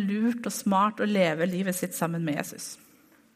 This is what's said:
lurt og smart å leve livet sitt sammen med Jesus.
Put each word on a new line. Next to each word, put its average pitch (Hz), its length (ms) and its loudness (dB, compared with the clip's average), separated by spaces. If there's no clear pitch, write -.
lurt 226 400 0
og 196 80 -6
smart 202 480 2
å 208 60 0
leve 175 420 2
livet 185 240 -2
sitt 180 200 -4
sammen 165 280 -2
med 147 160 -2
Jesus. - 380 -10